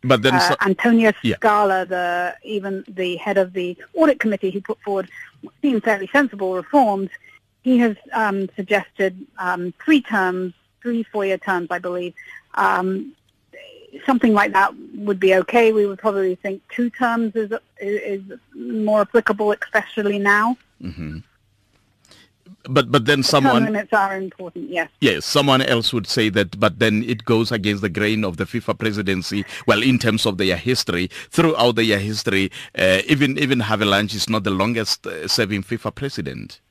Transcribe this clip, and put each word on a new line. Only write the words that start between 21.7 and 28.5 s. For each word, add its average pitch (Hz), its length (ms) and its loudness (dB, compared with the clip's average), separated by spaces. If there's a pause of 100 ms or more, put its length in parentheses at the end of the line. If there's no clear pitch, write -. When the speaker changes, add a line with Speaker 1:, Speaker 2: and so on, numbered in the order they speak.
Speaker 1:
But, 127 260 0
but 123 140 4
then 143 120 4
Speaker 2:
Term 135 60 2
Speaker 1:
someone 139 420 4
Speaker 2:
limits 208 280 -4
are 196 240 2
important, 185 520 -10
yes. 170 200 -4 (120)
Speaker 1:
Yes, 135 240 2
someone 139 360 2
else 120 300 0
would 113 160 -4
say 110 220 0
that, 98 300 -2
but 107 200 0
then 110 240 2
it 113 220 -6
goes 113 260 2
against 104 300 -2
the 101 80 0
grain 107 340 0
of 90 140 -4
the 95 80 -2
fifa 110 320 -4